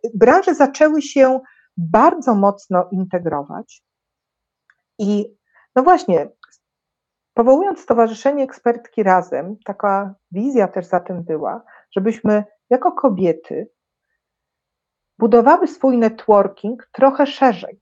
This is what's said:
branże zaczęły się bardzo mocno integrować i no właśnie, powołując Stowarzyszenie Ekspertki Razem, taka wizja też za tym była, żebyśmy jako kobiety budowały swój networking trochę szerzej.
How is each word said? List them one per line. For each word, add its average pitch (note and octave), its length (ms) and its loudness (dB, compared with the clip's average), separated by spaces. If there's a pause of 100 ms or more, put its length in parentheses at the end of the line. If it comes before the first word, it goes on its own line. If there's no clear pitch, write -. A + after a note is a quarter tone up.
(140)
branże C#4 420 2
zaczęły D4+ 460 2
się C4 380 2 (380)
bardzo A#3 580 2
mocno G3 560 -2
integrować F3 920 -8 (1160)
i G#3 360 -4 (400)
no C4 80 2
właśnie, C4+ 460 2 (1040)
powołując C#4 460 2
Stowarzyszenie A#3 640 -2
Ekspertki A#3 600 -6
Razem, F#3 640 -2
taka G3 500 -6 (160)
wizja G#3+ 360 -2
też F3+ 180 -8
za F3+ 140 -4
tym F3+ 240 -10
była, E3 400 -8 (280)
żebyśmy G#3 520 -2 (260)
jako C4+ 220 0
kobiety F#3 760 -4 (1500)
budowały A#3+ 480 4
swój C4 300 -2
networking A3 920 0
trochę C4+ 360 2
szerzej. C4 540 -2